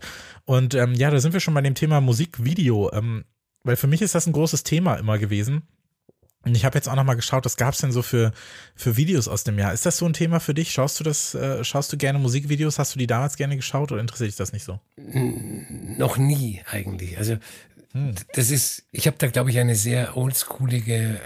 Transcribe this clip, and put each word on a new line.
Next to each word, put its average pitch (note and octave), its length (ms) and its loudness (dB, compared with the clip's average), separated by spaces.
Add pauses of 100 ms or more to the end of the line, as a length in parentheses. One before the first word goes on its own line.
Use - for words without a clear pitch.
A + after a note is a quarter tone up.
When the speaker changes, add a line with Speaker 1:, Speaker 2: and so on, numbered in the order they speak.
(460)
Speaker 1:
Und, B2+ 280 4
ähm, B2 200 4
ja, C#3 180 4
da C#3+ 80 4
sind D#3+ 140 2
wir F#3+ 60 0
schon D#3+ 140 0
bei C#3+ 80 4
dem C3+ 140 2
Thema D#3 260 4
Musikvideo, B2 920 2
ähm, A2 320 -4 (380)
weil A#2+ 120 2
für - 120 2
mich D#3+ 140 4
ist G3 140 2
das E3+ 120 0
ein D#3+ 60 2
großes D3+ 300 2
Thema D#3+ 320 2
immer G#2+ 220 0
gewesen. G#2+ 460 0 (800)
Und A#2+ 120 2
ich A2 80 4
hab C3 120 2
jetzt C#3+ 120 0
auch B2 80 -2
noch C3+ 80 2
mal C3 120 2
geschaut, B2+ 280 0
was - 140 -2
gab's B2+ 220 0
denn C3+ 120 0
so B2 100 2
für, A2+ 300 2 (440)
für A#2 200 0
Videos D3+ 320 2
aus - 160 -2
dem G2+ 160 0
Jahr? G2 140 2
Ist - 120 -4
das E3+ 120 2
so F3 80 0
ein E3 80 2
Thema E3 260 2
für D3+ 140 -2
dich? D#3+ 180 -2
Schaust C#3 260 0
du D#3 60 -6
das, D3+ 320 -2
äh, C3 300 -2
schaust - 260 -2
du D3 60 -4
gerne C#3 220 2
Musikvideos? C#3+ 600 0
Hast - 160 -2
du C3+ 40 -2
die B2 80 0
damals B2 280 0
gerne C#3 220 -2
geschaut C#3 340 -2
oder G#2+ 80 -2
interessiert A2+ 300 -4
dich - 80 -8
das G2 160 -4
nicht G2+ 100 -8
so? F#2+ 160 -10 (160)
Speaker 2:
N-, A2+ 1000 -4
noch C3 200 2
nie C3+ 440 0 (100)
eigentlich. F#2 460 -6
Also, A2 200 -2 (540)
Speaker 1:
Hm. C3 240 -4
Speaker 2:
d-, F2+ 60 -8 (120)
das B2 180 2
ist, - 400 -2
ich - 160 -2
hab D3 120 0
da, C#3 80 2
glaub B2 220 0
ich, A#2+ 100 2
eine A#2+ 160 4
sehr A#2+ 400 0
oldschoolige, A#2 1120 -2